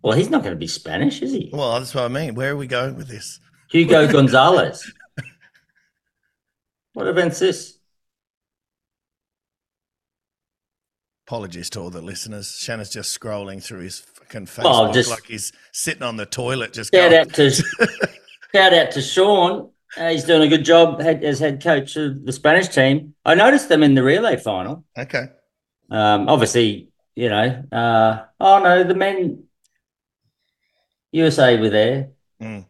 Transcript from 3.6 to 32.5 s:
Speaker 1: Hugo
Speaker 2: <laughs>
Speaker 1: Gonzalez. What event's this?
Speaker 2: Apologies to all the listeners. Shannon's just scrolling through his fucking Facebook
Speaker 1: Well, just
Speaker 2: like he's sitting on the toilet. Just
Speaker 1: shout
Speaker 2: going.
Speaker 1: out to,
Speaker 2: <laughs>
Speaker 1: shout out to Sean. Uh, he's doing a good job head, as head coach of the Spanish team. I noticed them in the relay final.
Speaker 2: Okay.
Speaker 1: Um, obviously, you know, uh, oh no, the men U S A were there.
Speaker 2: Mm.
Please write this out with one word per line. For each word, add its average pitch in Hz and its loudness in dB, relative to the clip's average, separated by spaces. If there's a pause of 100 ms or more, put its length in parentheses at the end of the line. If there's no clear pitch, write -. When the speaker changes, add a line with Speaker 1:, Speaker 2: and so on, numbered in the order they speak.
Speaker 1:
Hugo 160 4
Speaker 2:
<laughs> - -
Speaker 1:
Gonzalez. 135 4 (2000)
What 202 -6
event's 180 -2
this? - -4 (3500)
Speaker 2:
Apologies 90 -12
to 104 -14
all 90 -12
the 87 -16
listeners. 98 -16
Shannon's 110 -12
just - -12
scrolling 98 -12
through 95 -16
his 92 -16
fucking - -20
Facebook - -14
Speaker 1:
Well, 113 2
just 117 2
Speaker 2:
like 113 -10
he's 110 -14 (200)
sitting - -8
on 117 -8
the 104 -10
toilet. 123 -8
Just 113 -8
Speaker 1:
shout 180 6
Speaker 2:
going. 165 8
Speaker 1:
out - -6
to, 143 4
Speaker 2:
<laughs> - -6
Speaker 1:
shout 190 6
out 160 2
to 139 -6
Sean. 190 0 (260)
Uh, 165 -4
he's 151 -4
doing 160 4
a 151 4
good 147 2
job 165 4
head, 156 0
as 147 -2
head 143 -4
coach 143 -2
of 139 -8
the 131 -8
Spanish 175 2
team. 139 0 (100)
I 165 4
noticed 254 4
them 156 4
in 143 6
the 131 4
relay 165 2
final. 107 -8 (140)
Speaker 2:
Okay. 127 -8 (680)
Speaker 1:
Um, 107 0
obviously, 117 0 (260)
you 117 -4
know, 117 -2
uh, 113 0 (160)
oh 196 6
no, 180 4
the 180 0
men 190 -4 (1700)
U 160 2
S 147 0
A 123 6
were 110 0
there. 123 0 (320)
Speaker 2:
Mm. 104 -14